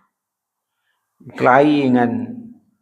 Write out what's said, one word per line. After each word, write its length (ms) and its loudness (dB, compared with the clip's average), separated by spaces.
Berkelahi 720 0
dengan, 220 0